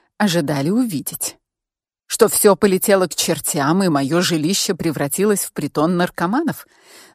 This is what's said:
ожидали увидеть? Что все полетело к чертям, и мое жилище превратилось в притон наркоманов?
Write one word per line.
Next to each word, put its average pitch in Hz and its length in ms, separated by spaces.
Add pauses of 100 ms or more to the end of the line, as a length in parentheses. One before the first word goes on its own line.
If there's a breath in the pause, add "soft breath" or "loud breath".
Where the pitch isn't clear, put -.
(180 soft breath)
ожидали 165 520
увидеть? 214 680 (720)
Что - 200
все 196 280
полетело 190 520
к - 80
чертям, 160 680
и 185 60
мое 143 320
жилище 175 540
превратилось 170 680
в - 80
притон 151 460
наркоманов? 180 680 (480 soft breath)